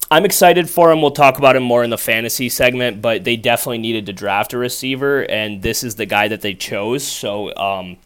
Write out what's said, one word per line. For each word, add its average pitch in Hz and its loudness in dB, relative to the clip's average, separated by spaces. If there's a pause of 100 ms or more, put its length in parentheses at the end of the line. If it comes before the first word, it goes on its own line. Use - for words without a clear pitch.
(100)
I'm 160 4
excited 175 4
for 170 6
him. 156 4
We'll 143 4
talk 139 4
about 135 4
him 131 0
more 120 2
in 117 -2
the 110 -2
fantasy 113 -2
segment, 123 0
but 110 -2
they 120 0
definitely 117 0
needed 113 -4
to 98 -8
draft 101 -2
a 123 -4
receiver, 131 -2
and 107 -4
this 113 -4
is 110 -8
the 110 -6
guy 104 2
that 107 -6
they 101 -6
chose, 113 -4
so, 104 -6
um, 92 -6